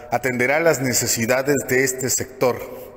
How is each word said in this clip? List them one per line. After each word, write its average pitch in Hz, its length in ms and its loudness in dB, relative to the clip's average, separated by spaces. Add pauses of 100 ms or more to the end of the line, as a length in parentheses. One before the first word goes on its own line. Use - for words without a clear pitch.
(120)
atenderá 127 480 0
las 160 220 4
necesidades 123 760 0 (140)
de 127 140 4
este 131 260 -2
sector - 480 0 (400)